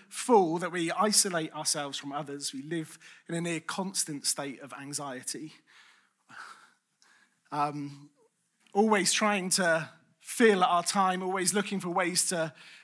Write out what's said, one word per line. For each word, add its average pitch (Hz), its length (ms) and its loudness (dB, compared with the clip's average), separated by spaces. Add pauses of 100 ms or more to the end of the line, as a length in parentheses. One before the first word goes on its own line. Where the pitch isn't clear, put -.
full 185 520 4
that 170 120 -4
we 170 200 -2
isolate 180 600 2
ourselves 147 460 -6
from 143 140 -10
others. 143 420 -8
We 135 80 -10
live 156 360 -8 (300)
in 170 60 -6
a 170 80 -4
near 170 180 -4
constant 185 640 -6
state 139 360 -4
of 127 200 -16
anxiety. 139 720 -10 (2000)
Um, 147 560 -4 (640)
always 208 400 4
trying 202 380 2
to 165 400 2 (300)
fill 202 440 6
our 175 180 4
time, 185 400 2
always 185 300 0
looking 196 280 -2
for 175 100 -4
ways 175 380 0
to, 160 260 -2 (300)